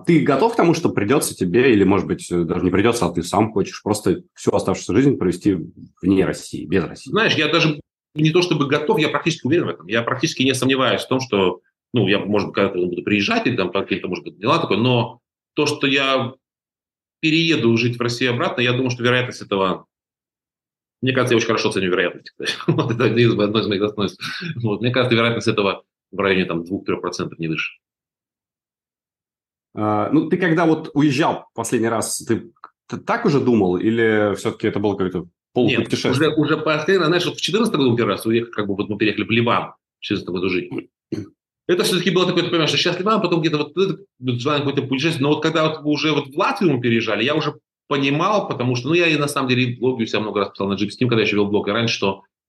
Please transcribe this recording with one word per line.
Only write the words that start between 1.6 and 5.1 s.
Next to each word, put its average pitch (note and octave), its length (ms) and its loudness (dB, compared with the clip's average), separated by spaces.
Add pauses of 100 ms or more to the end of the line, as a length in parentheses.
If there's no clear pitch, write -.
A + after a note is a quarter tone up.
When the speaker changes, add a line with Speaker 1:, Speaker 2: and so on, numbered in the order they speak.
Speaker 1:
или, G2+ 120 6
может F#2 220 4
быть, - 240 -6
э, F2 140 0
даже F2 200 -2
не F#2 60 2
придется, G2+ 360 2
а E2+ 60 -4
ты E2+ 100 -4
сам G#2+ 300 0
хочешь - 300 -4
просто G2+ 400 0 (120)
всю - 180 -2
оставшуюся F#2 420 -2
жизнь C3 240 4